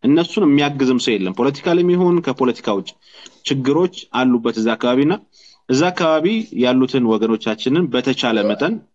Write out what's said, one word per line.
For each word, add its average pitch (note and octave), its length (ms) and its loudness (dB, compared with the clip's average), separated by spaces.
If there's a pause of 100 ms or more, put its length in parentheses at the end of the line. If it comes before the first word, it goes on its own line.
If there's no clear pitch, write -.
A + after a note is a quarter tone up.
እነሱን E3 400 0
የሚያግዝም C#3 560 2
ሰው B2 120 -2
የለም። F#2+ 240 -2
ፖለቲካልም E3+ 540 0
ይሁን F3+ 320 2
ከፖለቲካ - 500 -2
ውጭ G2 180 -4 (560)
ችግሮች C#3+ 500 0 (180)
አሉበት A#2+ 440 0
እዛ A2 140 0
አካባቢና B2+ 420 0 (560)
እዛ C3 180 2
አካባቢ D#3+ 380 0 (320)
ያሉትን B2+ 480 2
ወገኖቻችንን A2+ 800 0
በተቻለ B2 580 -2
መጠን፣ C#3+ 280 -2 (220)